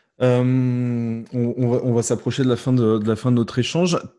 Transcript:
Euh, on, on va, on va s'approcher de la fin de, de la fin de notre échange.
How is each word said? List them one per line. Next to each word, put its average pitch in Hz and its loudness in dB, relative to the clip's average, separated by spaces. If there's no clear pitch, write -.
Euh, 123 0
on, 120 -2
on 127 0
va, 123 2
on 123 0
va 117 2
s'approcher 123 -2
de 127 2
la 120 2
fin 127 -2
de, 113 4
de 107 -2
la 110 2
fin 123 -2
de 120 4
notre 117 -2
échange. 165 0